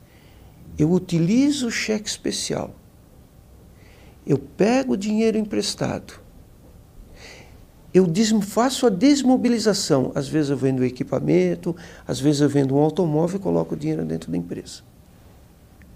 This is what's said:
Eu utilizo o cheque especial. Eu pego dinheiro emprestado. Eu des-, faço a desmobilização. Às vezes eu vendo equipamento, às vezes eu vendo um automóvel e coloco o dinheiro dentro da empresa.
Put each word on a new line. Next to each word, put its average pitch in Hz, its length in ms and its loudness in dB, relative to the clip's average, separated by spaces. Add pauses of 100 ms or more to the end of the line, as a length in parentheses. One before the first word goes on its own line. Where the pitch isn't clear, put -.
(800)
Eu 156 140 2
utilizo 226 760 0
o - 20 -4
cheque 214 380 -4
especial. - 640 -6 (1500)
Eu 135 120 2
pego 247 580 0
dinheiro 214 420 0
emprestado. 208 760 -4 (1800)
Eu 185 120 6
des-, 208 260 2 (100)
faço 254 440 0
a 233 40 6
desmobilização. 226 1200 2
Às 139 140 -4
vezes 143 220 0
eu 143 60 0
vendo 131 280 0
equipamento, 165 920 0 (300)
às 123 120 -4
vezes 143 220 2
eu 147 80 4
vendo 135 260 2
um 139 40 4
automóvel 160 600 0
e 196 40 -8
coloco 170 320 -2
o 160 40 -10
dinheiro 156 260 -4
dentro 160 260 -6
da 170 60 -4
empresa. - 460 -10 (1120)